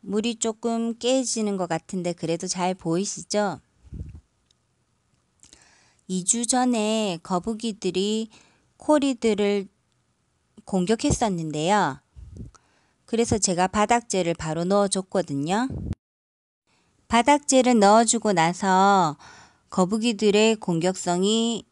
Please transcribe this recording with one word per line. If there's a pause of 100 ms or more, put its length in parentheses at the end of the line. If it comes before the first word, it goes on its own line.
물이
조금
깨지는
것
같은데
그래도
잘
보이시죠? (2500)
이
주
전에
거북이들이 (460)
코리들을 (960)
공격했었는데요. (1040)
그래서
제가
바닥재를
바로
넣어줬거든요. (1400)
바닥재를
넣어주고
나서 (520)
거북이들의
공격성이